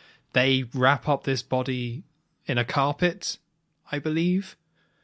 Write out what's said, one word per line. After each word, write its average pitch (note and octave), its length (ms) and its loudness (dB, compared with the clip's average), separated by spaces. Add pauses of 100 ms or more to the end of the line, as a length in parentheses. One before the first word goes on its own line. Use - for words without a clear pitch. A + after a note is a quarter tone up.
(340)
they C3 300 2 (100)
wrap C3 340 2
up C#3 160 0
this C3+ 180 -2
body B2+ 600 -4 (440)
in A#2+ 120 0
a A#2+ 60 0
carpet, D3 720 -2 (520)
I D3 80 -4
believe. E3+ 580 -2 (480)